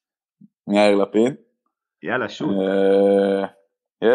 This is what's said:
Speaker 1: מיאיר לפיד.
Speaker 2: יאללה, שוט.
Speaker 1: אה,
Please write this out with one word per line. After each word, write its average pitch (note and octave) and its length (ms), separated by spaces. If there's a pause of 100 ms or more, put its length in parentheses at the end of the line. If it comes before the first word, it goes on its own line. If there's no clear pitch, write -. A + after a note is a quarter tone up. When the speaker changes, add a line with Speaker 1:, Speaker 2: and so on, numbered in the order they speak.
(680)
Speaker 1:
מיאיר G2+ 360
לפיד. A2+ 320 (680)
Speaker 2:
יאללה, G2+ 260
שוט. - 220
Speaker 1:
אה, G2 960 (680)